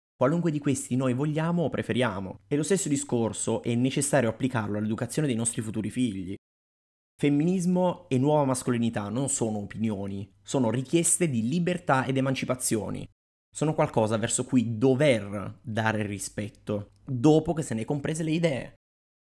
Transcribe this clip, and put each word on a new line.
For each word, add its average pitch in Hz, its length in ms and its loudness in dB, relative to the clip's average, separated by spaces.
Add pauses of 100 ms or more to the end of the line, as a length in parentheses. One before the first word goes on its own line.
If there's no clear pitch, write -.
(180)
Qualunque 170 320 2
di 151 80 -2
questi 135 380 -2
noi 131 180 2
vogliamo 156 480 0
o 139 80 0
preferiamo. 107 800 -2
E 147 80 0
lo 147 80 0
stesso 180 240 0
discorso 123 760 0
è 120 140 -2
necessario 131 520 2
applicarlo 110 480 -2
all'educazione 110 520 -2
dei 120 80 0
nostri 113 260 -2
futuri 107 280 -4
figli. 98 440 -4 (840)
Femminismo 175 920 2
e 127 100 2
nuova 147 260 4
mascolinità 117 680 0
non 131 180 -2
sono 110 300 -2
opinioni, 101 680 -6 (140)
sono 127 280 0
richieste 165 600 2
di 113 160 0
libertà 165 580 0
ed 135 120 -2
emancipazioni. 113 920 -2 (400)
Sono 156 260 -2
qualcosa 113 420 2
verso 117 280 -2
cui 117 320 2
dover 107 840 2
dare 107 420 0
rispetto, 101 920 -6 (100)
dopo 156 480 4
che 160 100 -4
se 127 120 -6
ne 110 80 -4
è - 20 -6
comprese 151 400 -4
le 156 80 -2
idee. 156 420 -2 (480)